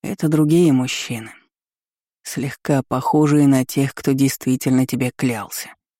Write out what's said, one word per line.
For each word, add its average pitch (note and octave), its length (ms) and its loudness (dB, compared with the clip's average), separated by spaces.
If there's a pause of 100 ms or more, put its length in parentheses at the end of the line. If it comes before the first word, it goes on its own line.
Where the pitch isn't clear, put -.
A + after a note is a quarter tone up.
Это E3+ 260 -4
другие D#3 440 4
мужчины, B2 580 -4 (920)
слегка - 640 -4
похожие D3 600 2
на C3 180 4
тех, C#3 280 -2
кто - 200 -2
действительно C3 760 0
тебе B2 280 -4
клялся. - 600 -6 (240)